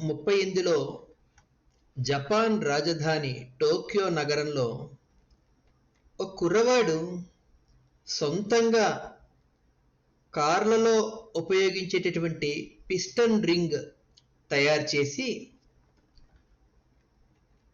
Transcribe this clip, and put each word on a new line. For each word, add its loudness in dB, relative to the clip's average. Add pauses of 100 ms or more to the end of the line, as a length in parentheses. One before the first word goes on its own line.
ముప్పై 0
ఎనిమిదిలో 0 (960)
జపాన్ 2
రాజధాని -2 (100)
టోక్యో 0
నగరంలో -2 (1300)
ఒక -6
కుర్రవాడు 2 (840)
సొంతంగా 0 (1200)
కార్లలో 2
ఉపయోగించేటటువంటి -2 (120)
పిస్టన్ 2
రింగ్ 0 (680)
తయారు 2
చేసి, -2 (2250)